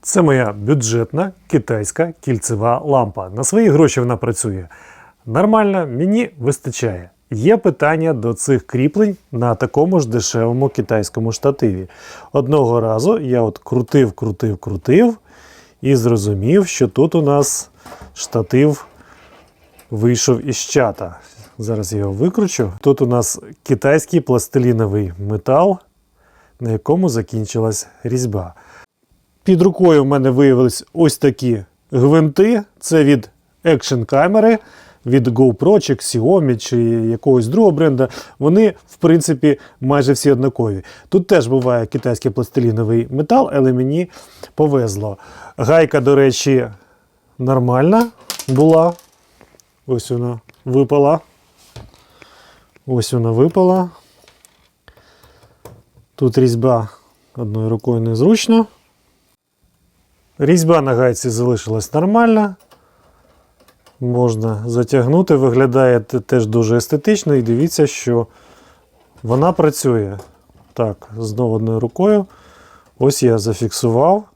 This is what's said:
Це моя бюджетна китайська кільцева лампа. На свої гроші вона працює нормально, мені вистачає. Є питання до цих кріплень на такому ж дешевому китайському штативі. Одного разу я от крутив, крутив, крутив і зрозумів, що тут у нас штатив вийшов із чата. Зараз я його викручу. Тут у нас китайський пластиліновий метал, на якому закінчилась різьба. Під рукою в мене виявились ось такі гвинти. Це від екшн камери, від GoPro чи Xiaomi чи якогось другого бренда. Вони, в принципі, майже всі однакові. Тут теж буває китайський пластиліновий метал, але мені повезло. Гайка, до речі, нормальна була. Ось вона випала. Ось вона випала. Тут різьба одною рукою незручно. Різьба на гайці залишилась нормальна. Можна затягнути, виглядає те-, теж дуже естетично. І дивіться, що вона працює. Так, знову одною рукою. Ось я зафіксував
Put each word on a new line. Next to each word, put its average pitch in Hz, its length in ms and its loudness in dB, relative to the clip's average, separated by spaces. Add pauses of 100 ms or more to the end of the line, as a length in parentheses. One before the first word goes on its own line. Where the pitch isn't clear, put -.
(100)
Це 190 120 2
моя 131 300 2
бюджетна 117 800 -2 (140)
китайська 135 720 -4
кільцева 117 640 -2
лампа. 117 440 -2
На 110 160 -8
свої 220 240 2
гроші 143 320 4
вона 120 160 -2
працює 101 520 -6 (580)
нормально, 190 600 0
мені 185 520 -2
вистачає. 117 720 -6 (200)
Є 139 260 2
питання 160 560 0
до 117 220 -4
цих 131 320 -2
кріплень 196 500 0 (160)
на 120 220 -2
такому 160 460 0
ж 127 80 -4
дешевому 120 600 -2
китайському 110 640 -4
штативі. 104 560 -2 (440)
Одного 127 480 0
разу 113 380 0
я 127 240 0
от 110 160 -2
крутив, 123 540 0
крутив, 104 440 -4
крутив 170 640 0 (640)
і 135 140 2
зрозумів, 113 680 0
що - 220 -2
тут 156 260 0
у 165 80 2
нас 143 480 -2 (440)
штатив 131 720 -2 (1040)
вийшов 120 580 0
із 120 80 -6
чата. 104 600 -4 (400)
Зараз 107 340 -6
я 107 60 -4
його 101 140 -4
викручу. 131 680 -2
Тут 139 200 2
у 131 60 2
нас 120 340 -2 (220)
китайський 151 580 0
пластиліновий 113 1000 -2
метал, 131 600 0 (840)
на 117 100 -4
якому 160 380 0
закінчилась 110 800 -4 (140)
різьба. 113 520 -6 (880)
Під 180 180 4
рукою 170 420 4
в - 20 0
мене 135 240 2
виявились 127 640 2
ось 165 260 0
такі 120 460 -2 (260)
гвинти. 160 720 2 (160)
Це 156 260 2
від 139 260 2 (340)
екшн 135 380 0
камери, 214 560 2 (480)
від 123 220 2
GoPro 131 520 2
чи 139 140 -2
Xiaomi 135 600 0
чи 120 280 -4
якогось 117 640 0
другого 190 240 2
бренда. 139 360 0 (300)
Вони, 185 360 2 (140)
в - 80 -20
принципі, 151 600 2 (220)
майже 139 320 0
всі 143 180 0
однакові. 120 520 -2 (260)
Тут 185 180 0
теж 156 200 2
буває 123 400 0
китайський 120 440 -4
пластиліновий 117 800 -2
метал, 233 440 0
але 131 180 2
мені 139 380 -2 (440)
повезло. 110 640 -2 (380)
Гайка, 147 440 2
до 135 140 4
речі, 131 540 2 (680)
нормальна 131 720 2 (400)
була. 160 440 4 (960)
Ось 123 240 -6
вона 120 300 -6 (240)
випала. 143 560 2 (1700)
Ось 123 260 -4
вона 113 200 -2
випала. 180 580 2 (2250)
Тут 127 240 0
різьба 117 500 2 (480)
одною 110 320 -6
рукою 113 320 -2
незручно. 202 640 0 (1800)
Різьба 160 380 2
на 135 140 0
гайці 123 360 0
залишилась 110 640 -4
нормальна. 208 600 0 (1400)
Можна 113 680 -2
затягнути, 127 680 2
виглядає 127 640 4
те-, 113 200 -6
теж 117 260 0
дуже 113 300 0
естетично. 151 580 0
І 127 80 0
дивіться, 139 440 0
що 120 400 -2 (960)
вона 135 300 0
працює. 120 640 -2 (540)
Так, 110 360 -6 (100)
знову 113 360 -4
одною 113 260 -2
рукою. 190 460 0 (720)
Ось 131 240 0
я 117 160 2
зафіксував 120 840 -2 (120)